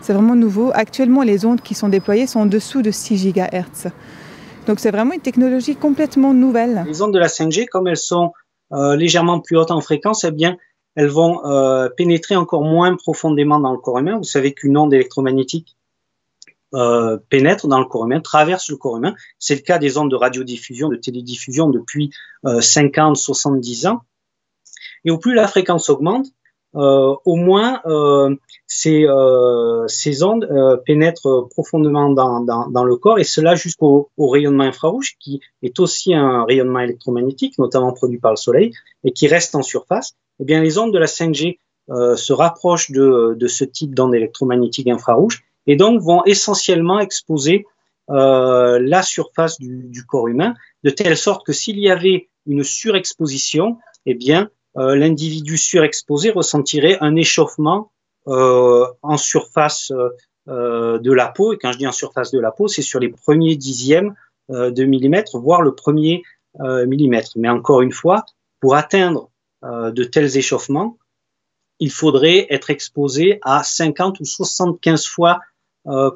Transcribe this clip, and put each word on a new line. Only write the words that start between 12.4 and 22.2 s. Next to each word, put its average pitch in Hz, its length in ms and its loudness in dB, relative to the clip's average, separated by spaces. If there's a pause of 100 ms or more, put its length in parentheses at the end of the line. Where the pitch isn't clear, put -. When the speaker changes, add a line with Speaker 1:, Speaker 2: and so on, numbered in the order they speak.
Speaker 2:
moins 170 320 2
profondément 151 640 0
dans 131 140 -2
le 117 40 -6
corps 123 220 -4
humain. 185 180 -2
Vous 196 60 -8
savez 139 300 -2
qu'une 139 240 0
onde 151 160 2
électromagnétique, 135 840 -2 (1000)
euh, 117 420 0 (120)
pénètre 156 380 2
dans 135 120 2
le 131 60 0
corps 117 200 -6
humain, 135 160 -2
traverse 160 480 0
le 147 80 -10
corps 120 200 -8
humain. 160 180 -6 (220)
C'est - 180 -2
le 139 60 -10
cas 175 180 0
des 143 180 -2
ondes 147 140 -2
de 131 40 -2
radiodiffusion, 123 720 -4
de 127 80 -4
télédiffusion 123 760 -4
depuis, 143 420 -2 (340)